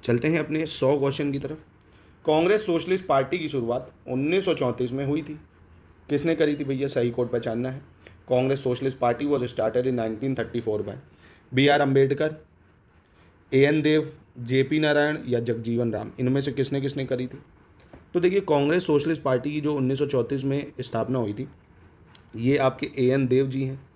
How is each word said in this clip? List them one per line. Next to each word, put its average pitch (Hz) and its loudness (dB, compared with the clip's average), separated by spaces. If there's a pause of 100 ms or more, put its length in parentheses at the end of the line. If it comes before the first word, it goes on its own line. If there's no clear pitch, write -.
चलते 120 0
हैं 160 2
अपने 156 -2
सौ 143 0
क्वेश्चन 139 -2
की 139 -4
तरफ। 156 -10 (640)
कांग्रेस 175 2
सोशलिस्ट 180 0
पार्टी 139 2
की 156 -4
शुरुआत 120 -4 (160)
उन्नीस 147 0
सौ 185 2
चौंतीस 123 -2
में 139 -4
हुई 147 -2
थी। 151 -12 (720)
किसने 151 2
करी 151 2
थी 143 -6
भैया? 135 -2
सही 123 0
कोड 120 -2
पहचानना 120 -2
है। 139 -12 (460)
कांग्रेस 131 2
सोशलिस्ट 131 -2
पार्टी 120 0
was 143 2
started 120 0
in 131 0
nineteen 117 -2
thirty-four 113 -2
by 101 -8 (600)
बी 135 6
आर 143 6
अम्बेडकर, 139 2 (1200)
एएन 143 6
देव, 151 2 (260)
जेपी 131 0
नारायण 147 2
या 120 0
जगजीवन 117 -2
राम, 107 -8 (100)
इनमें 131 0
से 139 -4
किसने 135 -2
किसने 139 -4
करी 127 -4
थी? 135 -14 (760)
तो 180 2
देखिए, 185 4
कांग्रेस 156 2
सोशलिस्ट 151 2
पार्टी 135 0
की 151 -4
जो 147 -2
उन्नीस 135 0
सौ 147 0
चौंतीस 135 -2
में 139 -4
स्थापना 123 -2
हुई 107 -2
थी, 131 -8 (880)
ये 123 2
आपके 135 0
एएन 131 2
देव 127 4
जी 135 -4
हैं 135 -8